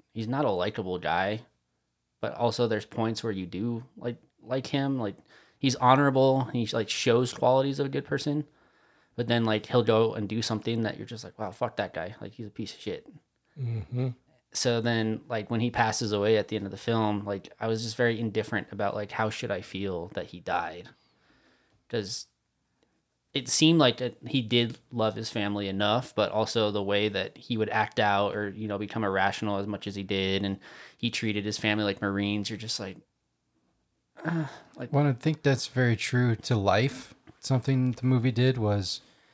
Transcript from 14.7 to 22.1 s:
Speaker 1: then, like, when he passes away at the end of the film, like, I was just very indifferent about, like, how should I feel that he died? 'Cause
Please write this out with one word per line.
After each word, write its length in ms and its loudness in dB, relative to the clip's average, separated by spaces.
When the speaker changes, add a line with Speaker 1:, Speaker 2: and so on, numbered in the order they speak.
Speaker 1:
then, 440 0
like, 240 -4
when 100 0
he 100 0
passes 420 0
away 240 4
at 120 0
the 80 -4
end 100 -4
of 40 -8
the 60 -12
film, 480 0
like, 340 -8
I 80 -6
was 160 -2
just 140 -8
very 240 2
indifferent 520 -2
about, 220 -2
like, 180 -6
how 180 0
should 200 -6
I 120 -4
feel 520 -6
that 120 -6
he 140 -16
died? 500 -6
'Cause 380 -6